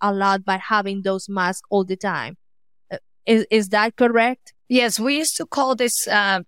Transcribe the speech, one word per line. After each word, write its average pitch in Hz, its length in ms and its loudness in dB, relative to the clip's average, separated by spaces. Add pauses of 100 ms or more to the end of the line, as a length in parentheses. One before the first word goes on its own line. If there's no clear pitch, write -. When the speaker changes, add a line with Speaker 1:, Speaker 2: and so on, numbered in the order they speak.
Speaker 1:
a 202 140 0
lot 196 300 0
by 190 140 -2
having 196 440 -2
those 190 260 -2
masks 190 400 -2
all 196 160 2
the 185 120 -4
time. 165 400 -6 (560)
Uh, 185 60 -10 (280)
is, 220 240 4
is 214 200 2
that 214 260 0
correct? 240 560 0 (160)
Speaker 2:
Yes, 240 320 2
we 277 160 0
used 311 220 -2
to 330 80 -8
call 262 280 0
this, 240 320 -2
uh, 196 420 0